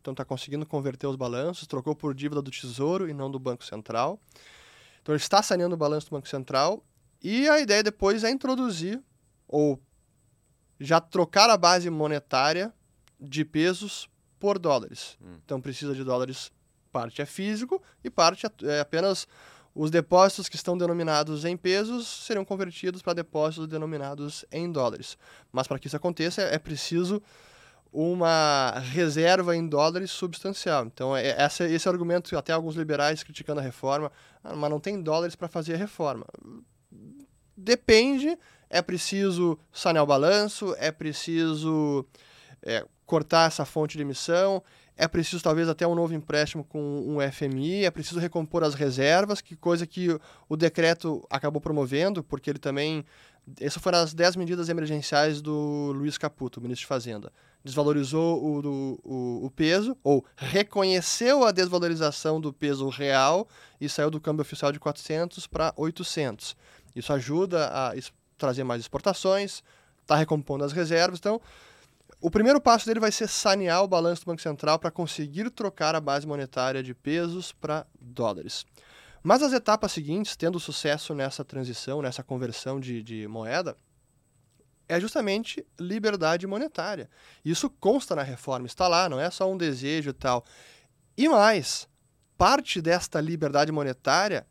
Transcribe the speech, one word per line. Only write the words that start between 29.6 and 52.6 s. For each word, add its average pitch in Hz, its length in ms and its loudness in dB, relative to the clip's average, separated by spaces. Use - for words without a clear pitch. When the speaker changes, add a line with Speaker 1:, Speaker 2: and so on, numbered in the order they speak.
Speaker 1:
dólares 160 440 0
substancial. 175 760 -4
Então 131 300 -4
é, 127 120 0
essa, 147 280 2
esse 160 200 0
argumento, 175 500 0
até 143 140 -4
alguns 165 220 -2
liberais 156 480 0
criticando 151 380 -6
a - 20 -4
reforma, 139 480 -2
"Ah, - 120 -12
mas 147 160 -2
não 151 100 -2
tem 202 220 -6
dólares 165 340 -2
pra 170 120 -8
fazer 165 260 -6
a 165 40 -4
reforma." 156 480 -6
Depende, 247 840 4
é 180 140 2
preciso 180 760 0
sanear 160 320 2
o - 20 0
balanço, 185 720 2
é 147 120 -2
preciso, 156 1120 -2
é, 113 220 -4
cortar 165 400 4
essa 156 180 0
fonte 151 320 -4
de 151 60 -6
emissão, 175 600 0
é 160 140 2
preciso 170 340 -2
talvez 165 260 2
até 165 180 0
um 170 80 2
novo 170 200 0
empréstimo 151 500 -2
com 151 160 -8
um 147 140 -2
F 139 260 -2
M 135 180 -2
I, 190 200 0
é 175 60 4
preciso 160 280 -8
recompor 165 440 -2
as 151 120 2
reservas, 147 640 2
que - 160 -18
coisa 170 300 0
que 180 240 -2
o, 156 100 0
o 156 60 0
decreto 165 760 2
acabou 147 300 -2
promovendo, 156 600 0
porque - 280 -8
ele 143 80 -4
também, 147 460 -2